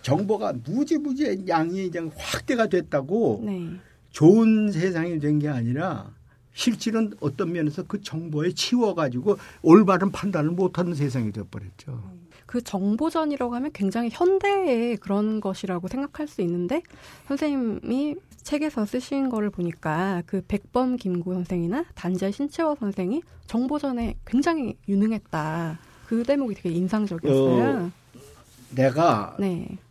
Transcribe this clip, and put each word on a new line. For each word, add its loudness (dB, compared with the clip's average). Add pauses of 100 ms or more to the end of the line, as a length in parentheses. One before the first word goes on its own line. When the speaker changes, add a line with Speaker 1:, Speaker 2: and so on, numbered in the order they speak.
Speaker 1:
정보가 0 (120)
무지무지 -2
양이 0
그냥 -8
확대가 -2
됐다고 0
Speaker 2:
네. -6 (420)
Speaker 1:
좋은 6
세상이 -2
된 2
게 -2
아니라 -4 (420)
실질은 0
어떤 -2
면에서 -2
그 -6
정보에 -4
치워가지고 0 (240)
올바른 8
판단을 0
못하는 0
세상이 -2
돼버렸죠. -12 (420)
Speaker 2:
그 -4
정보전이라고 -2
하면 -4
굉장히 -2
현대의 2
그런 0
것이라고 -4
생각할 -6
수 -8
있는데 -2 (440)
선생님이 -2 (280)
책에서 0
쓰신 -2
거를 0
보니까 -2
그 -4
백범 0
김구 -2
선생이나 -2 (100)
단재 -2
신채호 -2
선생이 -4 (240)
정보전에 -2 (100)
굉장히 0 (120)
유능했다. -2 (280)
그 -2
대목이 0
되게 -6
인상적이었어요. 2
Speaker 1:
어, -8 (840)
내가 2
Speaker 2:
네. -2 (240)